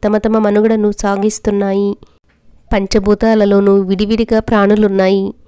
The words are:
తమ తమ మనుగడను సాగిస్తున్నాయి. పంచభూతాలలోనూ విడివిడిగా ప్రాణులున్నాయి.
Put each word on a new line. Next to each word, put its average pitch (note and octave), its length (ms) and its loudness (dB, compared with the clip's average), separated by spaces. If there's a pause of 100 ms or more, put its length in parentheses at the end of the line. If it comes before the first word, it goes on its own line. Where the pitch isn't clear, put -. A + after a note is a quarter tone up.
తమ G#3 120 0
తమ A3 200 -2
మనుగడను G#3 540 0
సాగిస్తున్నాయి. G3+ 1040 -2 (760)
పంచభూతాలలోనూ G3+ 1040 2
విడివిడిగా G#3 640 0
ప్రాణులున్నాయి. G3 920 0 (140)